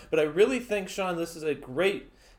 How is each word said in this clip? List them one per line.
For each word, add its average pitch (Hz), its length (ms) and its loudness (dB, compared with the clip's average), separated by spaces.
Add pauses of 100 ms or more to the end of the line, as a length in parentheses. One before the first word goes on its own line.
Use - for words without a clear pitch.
but 156 100 2
I 151 40 6
really 208 360 4
think, 208 300 -4
Sean, 185 260 -4
this 165 200 -4
is 156 80 -12
a 151 100 0
great 170 580 -2 (280)